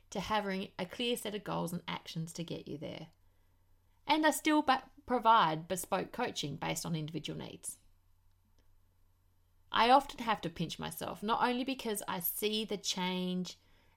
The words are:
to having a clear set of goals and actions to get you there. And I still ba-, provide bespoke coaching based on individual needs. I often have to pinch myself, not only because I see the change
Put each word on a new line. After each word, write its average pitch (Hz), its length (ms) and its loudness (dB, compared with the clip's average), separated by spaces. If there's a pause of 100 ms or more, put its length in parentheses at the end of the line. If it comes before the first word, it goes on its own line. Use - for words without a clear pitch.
to 208 100 -6
having 196 500 -2 (100)
a 185 80 -4
clear 240 280 -2
set 214 200 -6
of 196 80 -8
goals 170 280 -4
and 175 160 -6
actions 165 460 -8
to 170 100 -6
get 165 240 -8
you 151 120 -8
there. - 300 -10 (1000)
And 311 180 4
I 302 60 8
still 302 320 4
ba-, 262 180 4 (240)
provide 214 600 6
bespoke 185 440 -2
coaching - 440 -4
based 165 280 -4
on 170 120 -2
individual 156 420 -4
needs. - 400 -10 (1900)
I 226 200 6
often 269 340 4
have 214 160 0
to 170 80 -2
pinch 160 300 -6
myself, 165 420 -6
not 220 260 2
only 247 160 0
because 233 440 -4
I 185 140 -4
see 214 440 -2
the 214 100 -6
change 180 840 -2 (380)